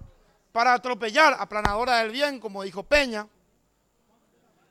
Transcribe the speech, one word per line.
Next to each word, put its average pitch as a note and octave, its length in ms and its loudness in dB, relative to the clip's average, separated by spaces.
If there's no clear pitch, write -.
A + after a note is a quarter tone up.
para A#3+ 220 2
atropellar, B3 640 2
aplanadora G#3 600 -2
del A3+ 120 -2
bien, C4+ 300 -4
como G3 240 -10
dijo G3 180 -10
Peña, A#3 460 0